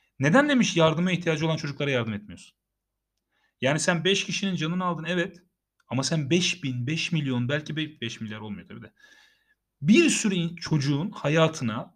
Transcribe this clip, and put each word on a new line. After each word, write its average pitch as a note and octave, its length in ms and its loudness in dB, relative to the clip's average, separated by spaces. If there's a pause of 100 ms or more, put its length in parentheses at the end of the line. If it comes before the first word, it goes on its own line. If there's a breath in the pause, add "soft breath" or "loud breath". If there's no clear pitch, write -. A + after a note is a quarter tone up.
(200)
"Neden," G#3+ 300 4
demiş, A#3 280 2
"yardıma D#3+ 340 2
ihtiyacı E3 340 0
olan D#3+ 120 0
çocuklara C#3+ 340 -4
yardım A2+ 220 -2
etmiyorsun?" - 420 -12 (1080)
Yani C#3 180 2
sen E3 240 0
beş F#3+ 220 2
kişinin G3 300 -4
canını E3+ 300 -2
aldın, E3+ 180 -2
evet. F3 400 -4 (440)
Ama C3 160 -2
sen D3+ 260 -2
beş F3+ 340 0
bin, B2 240 -4
beş D#3+ 240 -4
milyon, C3 380 0
belki D3+ 260 -4
be-, D#3 260 -6
beş A2+ 200 -8
milyar A2 180 -10
olmuyor G2+ 280 -12
tabii A2 140 -16
de. - 120 -20 (880 soft breath)
Bir C4 280 6
sürü G3 260 0
in-, E3+ 200 -2
çocuğun D3 560 0
hayatına D#3 840 0